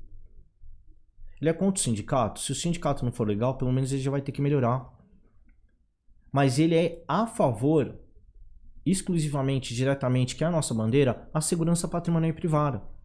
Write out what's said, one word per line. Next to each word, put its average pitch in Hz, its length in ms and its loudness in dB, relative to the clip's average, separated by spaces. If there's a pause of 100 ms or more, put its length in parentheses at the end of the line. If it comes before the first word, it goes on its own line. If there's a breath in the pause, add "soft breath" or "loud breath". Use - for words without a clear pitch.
(1400)
Ele 147 80 2
é 165 60 4
contra 190 260 0
o - 20 0
sindicato? 110 580 0
Se - 120 -6
o - 20 -2
sindicato 143 500 -2
não 120 80 0
for 113 140 -2
legal, 117 300 0
pelo 123 160 0
menos 131 200 0
ele 139 100 -2
já 139 80 0
vai 139 100 0
ter 139 120 -8
que 139 100 -4
melhorar. 131 480 2 (1400)
Mas 139 280 2
ele 165 160 4
é 170 340 2
a 190 180 2
favor, 139 720 2 (840)
exclusivamente, 143 920 0
diretamente, 127 640 0
que - 80 -2
é - 20 2
a 175 40 0
nossa 151 240 -2
bandeira, 113 580 2
a 156 80 0
segurança 165 480 0
patrimonial 170 420 0
e 156 40 -2
privada. 151 480 0 (220)